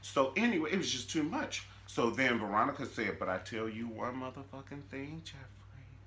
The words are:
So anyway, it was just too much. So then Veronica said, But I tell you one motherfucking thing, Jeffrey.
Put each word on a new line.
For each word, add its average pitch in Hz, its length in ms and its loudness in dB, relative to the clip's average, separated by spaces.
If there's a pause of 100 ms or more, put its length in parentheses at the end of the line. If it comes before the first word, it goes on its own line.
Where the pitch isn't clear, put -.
So 135 340 4
anyway, 180 360 4
it 190 60 2
was 175 140 2
just - 180 -4
too 160 140 2
much. 226 440 -2 (200)
So 123 220 4
then 120 300 4
Veronica 107 460 4
said, 104 340 -2
But 92 100 -2
I 92 100 2
tell 110 280 -4
you 113 200 -4
one 113 280 -4
motherfucking 135 720 -10
thing, 143 340 -8
Jeffrey. 139 220 -14 (600)